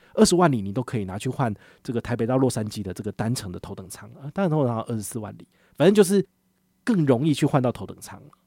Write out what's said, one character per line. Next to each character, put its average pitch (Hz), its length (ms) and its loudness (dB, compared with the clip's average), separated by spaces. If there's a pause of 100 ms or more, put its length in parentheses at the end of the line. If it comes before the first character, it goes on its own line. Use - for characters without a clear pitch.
(140)
二 226 100 6
十 185 120 4
万 170 160 6
里 113 100 0
你 98 100 -6
都 113 80 -2
可 123 160 -6
以 104 80 -2
拿 92 140 -8
去 131 100 -6
换 120 240 -2 (300)
这 135 100 -8
个 113 80 -2
台 120 140 -6
北 113 100 -2
到 127 120 0
洛 131 120 4
杉 117 160 -2
矶 107 180 -8
的 92 120 -8
这 - 80 -10
个 104 80 -6
单 113 240 -4
程 95 160 -8
的 90 80 -10
头 101 160 -12
等 92 140 -14
舱， 104 260 -18
呃， 139 160 -14
单 190 180 -2
程 151 80 2
头 147 80 2
等 120 80 0
舱 113 120 -2
二 120 100 -6
十 110 80 -4
四 - 160 -10
万 104 180 -10
里， - 120 -20 (260)
反 139 100 2
正 190 80 8
就 208 120 6
是 185 200 2 (600)
更 185 220 2
容 131 200 4
易 156 60 4
去 143 140 2
换 135 160 2
到 123 100 2
头 95 140 -10
等 - 140 -14
舱。 - 200 -18 (260)